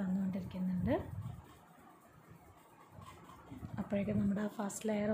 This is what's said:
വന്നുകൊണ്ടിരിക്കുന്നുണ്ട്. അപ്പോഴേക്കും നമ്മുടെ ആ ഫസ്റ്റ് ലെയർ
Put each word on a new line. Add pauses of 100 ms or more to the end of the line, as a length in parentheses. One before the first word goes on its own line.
വന്നുകൊണ്ടിരിക്കുന്നുണ്ട്. (2750)
അപ്പോഴേക്കും
നമ്മുടെ
ആ
ഫസ്റ്റ്
ലെയർ